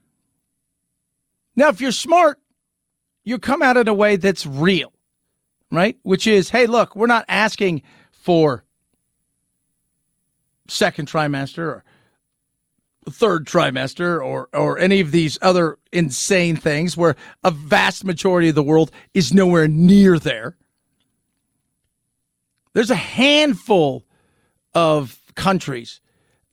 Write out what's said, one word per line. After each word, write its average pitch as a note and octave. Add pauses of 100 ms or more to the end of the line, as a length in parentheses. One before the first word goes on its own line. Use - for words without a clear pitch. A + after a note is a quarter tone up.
(1600)
Now, C#4+
if A3
you're C4
smart, D#4+ (840)
you A#3
come C4+
out B3+
in A#3
a A3
way G#3
that's F#3+
real, D3 (800)
right? F#3
Which F#3
is, G#3
"Hey, B3
look, A3
we're G#3+
not A#3
asking F#3+ (300)
for D#3 (2000)
second E3
trimester C#3+
or D#3 (1300)
third E3+
trimester D3
or, C3
or D3
any F#3+
of D#3+
these D#3+
other F3+ (120)
insane E3+
things D3+
where E3 (280)
a F#3
vast F3
majority F3+
of D3+
the D3
world D#3 (220)
is C#3+
nowhere F3+
near F3+
there." B2+ (2250)
There's A3+
a A#3+
handful G#3+ (680)
of D#3 (160)
countries C#3+ (540)